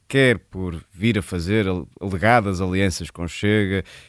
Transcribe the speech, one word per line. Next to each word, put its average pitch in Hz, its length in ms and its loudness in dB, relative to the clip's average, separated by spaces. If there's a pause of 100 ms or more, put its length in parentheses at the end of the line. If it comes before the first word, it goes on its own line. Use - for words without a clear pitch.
quer 131 300 4
por 90 520 -8
vir 107 280 0
a 92 40 -2
fazer 95 460 0
ale-, 90 180 -4 (140)
alegadas 98 580 2
alianças 92 520 -2
com 85 180 -8
Chega, 101 560 0 (240)